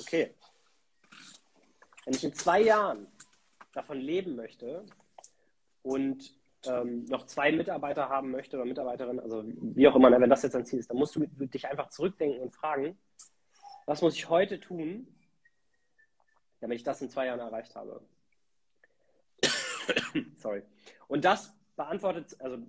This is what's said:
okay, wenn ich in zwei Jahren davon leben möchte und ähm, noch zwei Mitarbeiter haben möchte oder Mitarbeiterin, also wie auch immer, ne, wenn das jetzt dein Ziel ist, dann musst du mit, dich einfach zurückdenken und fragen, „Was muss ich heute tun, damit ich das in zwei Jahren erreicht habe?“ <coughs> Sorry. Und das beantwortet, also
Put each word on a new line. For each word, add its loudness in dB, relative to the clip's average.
okay, -2
wenn -2
ich -4
in -4
zwei 2
Jahren 4
davon -10
leben -4
möchte -12
und -4
ähm, -4
noch -6
zwei 2
Mitarbeiter -2
haben -2
möchte -8
oder -4
Mitarbeiterin, -6
also -8
wie 4
auch 8
immer, 12
ne, 10
wenn 8
das 6
jetzt -2
dein 0
Ziel -4
ist, -12
dann -6
musst -2
du -2
mit, -6
dich -8
einfach -8
zurückdenken -4
und -10
fragen, -6
„Was -4
muss 4
ich -10
heute 2
tun, -10
damit -6
ich -12
das -6
in -8
zwei -6
Jahren -6
erreicht -10
habe?“ -16
<coughs> -2
Sorry. -6
Und -2
das 2
beantwortet, -6
also -8